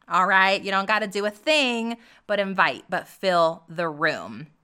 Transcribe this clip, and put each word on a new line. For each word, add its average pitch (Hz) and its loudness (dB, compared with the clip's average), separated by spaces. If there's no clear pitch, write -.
All 180 2
right? 190 4
You 196 -6
don't 196 0
gotta 214 0
do 202 -4
a 208 -2
thing, 233 -2
but 202 -2
invite, 185 0
but 175 -4
fill 170 0
the 165 -4
room. 143 -4